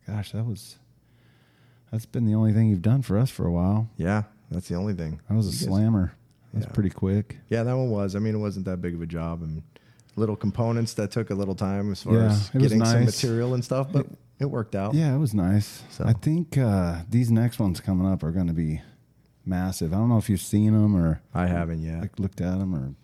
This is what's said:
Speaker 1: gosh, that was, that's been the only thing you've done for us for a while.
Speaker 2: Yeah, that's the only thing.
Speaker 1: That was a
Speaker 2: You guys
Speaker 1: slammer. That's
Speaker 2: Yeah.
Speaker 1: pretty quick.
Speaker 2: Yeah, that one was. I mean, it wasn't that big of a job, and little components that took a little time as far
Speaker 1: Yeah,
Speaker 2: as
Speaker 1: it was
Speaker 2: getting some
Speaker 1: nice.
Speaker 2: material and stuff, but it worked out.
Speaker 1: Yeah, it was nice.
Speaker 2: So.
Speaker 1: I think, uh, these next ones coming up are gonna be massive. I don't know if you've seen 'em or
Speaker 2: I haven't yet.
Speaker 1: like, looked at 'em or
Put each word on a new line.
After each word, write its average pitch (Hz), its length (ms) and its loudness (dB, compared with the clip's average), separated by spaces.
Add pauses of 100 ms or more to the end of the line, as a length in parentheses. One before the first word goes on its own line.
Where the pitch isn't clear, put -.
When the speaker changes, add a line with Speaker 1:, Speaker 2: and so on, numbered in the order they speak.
Speaker 1:
gosh, 104 260 -6
that 110 120 -4
was, - 340 -10 (1120)
that's 110 140 -4
been - 180 -2
the 107 100 4
only 110 180 4
thing 110 160 4
you've 92 140 2
done 127 200 2
for 98 140 0
us 117 140 2
for - 160 -4
a 85 60 2
while. 98 440 2
Speaker 2:
Yeah, 101 280 0 (260)
that's 87 180 -6
the 87 60 -4
only 98 200 -2
thing. 80 340 -6
Speaker 1:
That 104 80 0
was 107 100 2
a 87 40 -2
Speaker 2:
You 78 80 -6
guys 67 80 -4
Speaker 1:
slammer. 101 460 2 (400)
That's - 140 -4
Speaker 2:
Yeah. - 60 -12
Speaker 1:
pretty 98 180 0
quick. 98 480 -2 (100)
Speaker 2:
Yeah, 113 140 -2
that 123 140 -2
one 127 140 -2
was. 101 260 -2
I - 20 -2
mean, 107 160 -2
it 107 40 -2
wasn't 98 280 -4
that 92 160 -6
big 87 120 -4
of 85 80 -6
a 85 40 -6
job, 82 360 -6
and 80 200 -8 (540)
little 107 200 -2
components 113 580 -2
that 104 180 -4
took 113 180 -4
a 104 60 -2
little 98 180 -2
time 101 380 -2
as 92 100 -8
far 113 120 2
Speaker 1:
Yeah, 113 120 4
Speaker 2:
as 104 220 2
Speaker 1:
it - 60 -14
was 135 100 4
Speaker 2:
getting 113 200 4
some 113 200 4
Speaker 1:
nice. - 20 6
Speaker 2:
material 120 480 0
and 123 100 -2
stuff, 135 280 -2
but 139 140 0 (340)
it 139 60 0
worked 123 280 -4
out. 101 200 0
Speaker 1:
Yeah, 151 200 2
it 135 40 2
was 139 160 0
nice. 101 560 2
Speaker 2:
So. - 140 -8
Speaker 1:
I 117 100 4
think, 156 440 0
uh, 92 500 2
these 117 220 2
next 117 300 2
ones 95 200 0
coming 92 280 0
up 92 160 0
are 80 80 -2
gonna 87 220 0
be 78 260 -2 (680)
massive. 92 480 -2
I - 20 0
don't 113 140 2
know 113 80 4
if 98 100 0
you've 98 140 2
seen 107 320 2
'em 107 220 4
or 82 260 2 (100)
Speaker 2:
I 90 140 0
haven't 85 360 -2
yet. 82 200 -6
Speaker 1:
like, - 160 -10
looked 95 240 -6
at 92 180 -2
'em 92 140 -2
or 69 180 -6 (120)